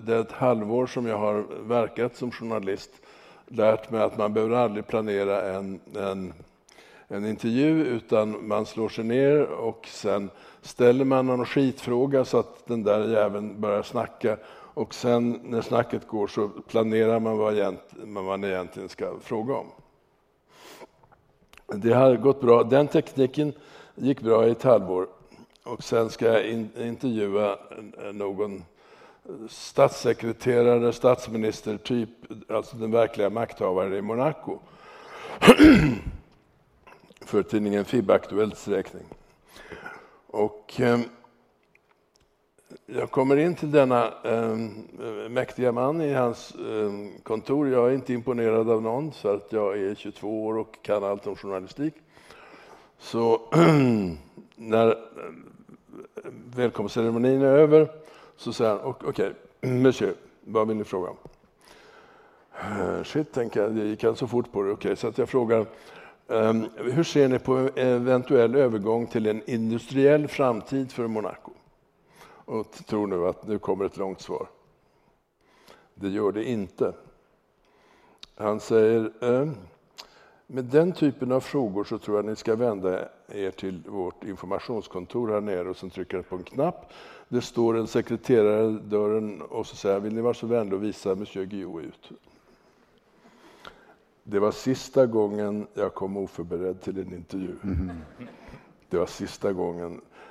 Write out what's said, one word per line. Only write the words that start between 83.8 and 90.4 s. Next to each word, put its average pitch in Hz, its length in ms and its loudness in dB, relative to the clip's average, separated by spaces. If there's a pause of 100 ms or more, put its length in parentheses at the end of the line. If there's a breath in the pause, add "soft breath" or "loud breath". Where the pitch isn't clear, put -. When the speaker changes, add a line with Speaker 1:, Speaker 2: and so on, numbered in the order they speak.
Speaker 1:
vårt 92 380 -8
informationskontor 95 1040 -8
här 107 120 0
nere", 92 300 -4
och 90 60 -8
sen 95 140 -14
trycker 92 260 -8
han 90 80 -8
på - 120 -10
en 90 60 -10
knapp. 139 500 -6 (360 soft breath)
Det 123 120 -2
står 117 380 0
en 110 80 -2
sekreterare 110 760 2
i 110 200 0
dörren 104 580 -2
och 113 240 -8
så - 100 -18
säger, 98 240 0
"Vill 107 140 -6
ni 113 60 -4
vara 117 140 0
så - 120 -10